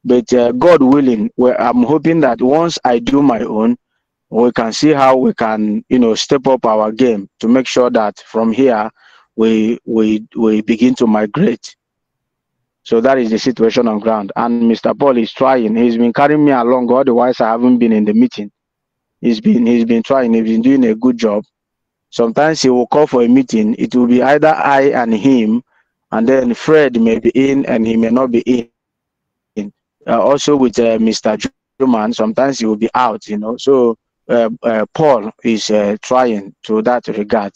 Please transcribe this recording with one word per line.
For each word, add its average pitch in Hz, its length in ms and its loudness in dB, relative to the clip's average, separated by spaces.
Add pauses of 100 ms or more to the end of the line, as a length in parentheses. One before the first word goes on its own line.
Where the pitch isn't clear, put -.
but, 123 280 0
uh, 120 200 2
God 156 280 4
willing, 127 560 2
we, 123 160 2
I'm 120 300 0
hoping 156 380 0
that 120 200 0
once 160 440 0
I 123 160 2
do 135 220 0
my 123 180 0
own, 170 360 -2 (540)
we 117 220 0
can 113 200 -4
see 147 180 0
how 135 260 4
we 127 180 0
can, 107 540 -4
you 127 100 0
know, 113 160 2
step 135 320 -2
up 131 180 0
our 110 280 0
game 110 360 -2 (120)
to 113 80 -4
make 127 180 2
sure 123 240 0
that 107 300 -2
from 113 320 -4
here 113 360 0 (460)
we, 110 500 0
we, 110 400 -2 (120)
we 110 260 0
begin 117 320 0
to 120 140 0
migrate. 110 680 -2 (1120)
So 117 160 0
that 131 180 0
is 117 120 -2
the 110 80 -2
situation 117 500 0
on 107 100 -2
ground. 104 380 -4
And 117 320 0
Mister 113 260 -2
Paul 131 240 0
is 113 140 -4
trying. 127 420 0
He's 117 240 0
been 120 140 0
carrying 147 320 2
me 143 80 4
along. 123 400 0
Otherwise, 123 480 0
I 117 80 0
haven't 120 300 2
been 117 140 2
in 107 120 2
the 104 100 -2
meeting. 110 380 -2 (680)
He's 117 200 -2
been, 120 260 2
he's 117 180 2
been 113 200 -2
trying. 127 300 0
He's 113 100 0
been 113 180 -2
doing 131 220 2
a 110 100 2
good 120 240 -2
job. 107 240 -2 (680)
Sometimes 139 500 0
he 131 80 2
will 123 180 0
call 147 180 2
for 127 160 0
a 120 60 2
meeting. 120 500 0
It 120 160 -6
will 123 140 2
be 123 120 4
either 147 280 2
I 139 420 2
and 120 240 -2
him, 113 480 0 (480)
and 113 180 0
then 127 260 0
Fred 143 460 2
may 113 200 2
be 113 100 -4
in 135 360 0
and 113 200 -2
he 113 100 -2
may 113 140 0
not 127 220 -2
be 117 80 2
in. - 1300 -10 (320)
Uh, 113 160 -2
also 143 360 0
with, 127 240 0
uh, 113 180 2
Mister 110 380 -2 (420)
Juman, 120 340 -2
sometimes 120 460 -2
he 113 80 -4
will 107 80 0
be 110 200 -4
out, 123 340 -2
you 107 100 -8
know. 110 200 -8
So, 123 380 2 (320)
uh, 117 220 0 (140)
uh, 110 280 -2
Paul 123 380 0 (140)
is, 110 260 -2
uh, 104 320 0
trying 117 500 -2 (120)
to 110 180 -2
that 123 240 -2
regard. 104 500 -4